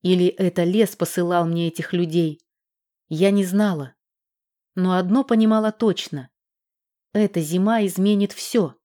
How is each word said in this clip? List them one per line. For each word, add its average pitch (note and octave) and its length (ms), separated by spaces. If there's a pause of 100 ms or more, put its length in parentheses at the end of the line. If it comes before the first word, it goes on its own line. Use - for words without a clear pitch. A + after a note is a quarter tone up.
Или F3+ 260
это F3+ 360
лес F#3+ 320
посылал F3 500
мне E3+ 220
этих E3 260
людей? E3 480 (680)
Я F3+ 220
не G3+ 120
знала. F3+ 500 (840)
Но F#3 220
одно G3+ 280
понимала A3 480
точно. E3+ 560 (800)
Эта G3+ 300
зима F#3+ 440
изменит G3 460
все. - 540